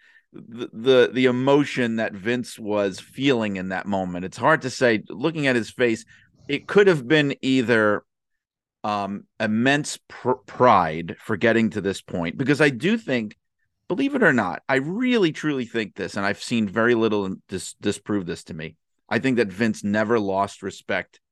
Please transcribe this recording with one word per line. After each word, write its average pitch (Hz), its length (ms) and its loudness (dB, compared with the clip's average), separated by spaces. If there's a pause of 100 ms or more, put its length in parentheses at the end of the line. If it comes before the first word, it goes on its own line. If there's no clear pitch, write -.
(340)
the, - 400 -14
the, 123 400 4
the 127 120 2
emotion 127 720 0
that 110 160 -4
Vince 113 440 -6
was 104 420 -2
feeling 117 580 -2
in 92 120 -6
that 92 160 -6
moment. 92 400 -4
It's - 120 -12
hard 143 260 2
to 131 60 -4
say. 117 380 0
Looking 147 400 -4
at 127 80 2
his 110 140 -2
face, 120 340 -2 (460)
it 143 180 -6
could 196 200 6
have 147 200 2
been 147 340 2
either, 113 640 2 (800)
um, 101 420 -6 (140)
immense 117 580 0 (120)
pr-, - 220 -4 (140)
pride 87 720 2
for 110 180 -6
getting 113 320 4
to 104 120 -6
this 92 200 -4
point, 85 360 -6
because 139 220 0
I 147 100 4
do 147 280 -2
think, 117 400 -4 (500)
believe 277 260 -2
it 254 100 0
or 160 100 6
not, 95 340 0
I 135 80 2
really, 190 560 0
truly 135 340 -4
think 110 300 -6
this, 87 220 -6
and 98 80 -2
I've 101 180 -2
seen 113 240 0
very 113 280 2
little 107 300 0
in-, 95 220 -8
dis-, - 320 -10
disprove 104 460 -2
this 85 200 -8
to - 80 -12
me. 80 220 -12 (320)
I 113 120 0
think 127 180 0
that 117 100 2
Vince 104 380 -2
never 107 340 2
lost 98 440 -4
respect - 580 -8 (100)